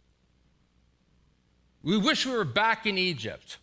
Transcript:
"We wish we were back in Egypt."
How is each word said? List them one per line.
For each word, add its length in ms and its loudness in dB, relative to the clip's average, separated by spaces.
"We 120 2
wish 300 2
we 60 -4
were 120 0
back 420 0
in 120 0
Egypt." 640 -4